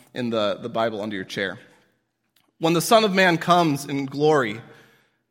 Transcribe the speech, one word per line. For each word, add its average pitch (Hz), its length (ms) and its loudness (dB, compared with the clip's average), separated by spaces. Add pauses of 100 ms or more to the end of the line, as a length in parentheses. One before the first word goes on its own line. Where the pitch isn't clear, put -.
(140)
in 120 160 -6
the, 104 320 -2
the 120 80 -10
Bible 113 320 -4
under 107 140 -8
your 92 100 -8
chair. 98 320 -6 (1000)
"When 165 140 2
the 170 80 0
Son 220 220 4
of 214 80 2
Man 185 280 4
comes 170 460 2
in 139 200 -6
glory 135 560 0 (680)